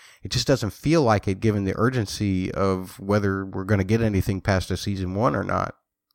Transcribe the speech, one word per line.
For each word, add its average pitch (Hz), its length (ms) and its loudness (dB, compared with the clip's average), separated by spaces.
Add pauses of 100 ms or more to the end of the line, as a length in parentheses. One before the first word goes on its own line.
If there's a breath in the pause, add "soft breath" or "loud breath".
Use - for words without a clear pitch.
(220 loud breath)
It - 80 -10
just 120 160 -2
doesn't 120 260 2
feel 156 300 2
like 107 260 2
it, 98 120 -2
given 104 240 2
the 95 120 -2
urgency 104 720 0
of 92 480 -2
whether 98 460 0
we're 95 200 -8
gonna 98 200 2
get 110 160 2
anything 98 400 0
past 95 300 0
a 92 80 -2
season 95 360 -4
one 127 220 0
or 95 80 -2
not 92 300 -4 (400)